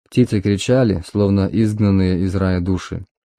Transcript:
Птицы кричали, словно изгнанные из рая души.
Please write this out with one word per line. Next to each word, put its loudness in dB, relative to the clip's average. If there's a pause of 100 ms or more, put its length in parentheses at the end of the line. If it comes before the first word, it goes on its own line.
Птицы 0
кричали, 0
словно 2
изгнанные 2
из -2
рая 0
души. -4 (320)